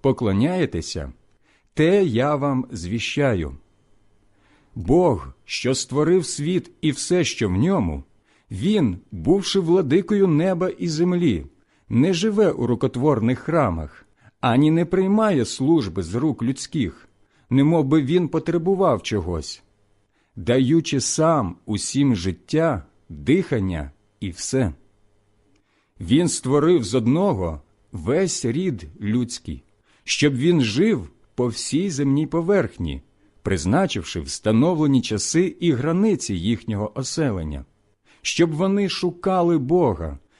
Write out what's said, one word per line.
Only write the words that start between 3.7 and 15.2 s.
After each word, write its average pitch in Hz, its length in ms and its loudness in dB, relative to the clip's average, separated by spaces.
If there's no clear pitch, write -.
Бог, 113 520 2
що - 300 -2
створив 156 500 0
світ 165 460 -4
і 151 100 0
все, 175 320 0
що 120 260 -2
в - 20 0
ньому, 98 520 0
він, 123 460 0
бувши 170 480 0
владикою 185 680 2
неба 175 420 2
і - 180 -6
землі, 165 580 0
не 135 240 4
живе 202 380 2
у 120 160 -2
рукотворних 123 720 0
храмах, 101 680 -2
ані 139 300 4
не 170 140 2
приймає 190 600 2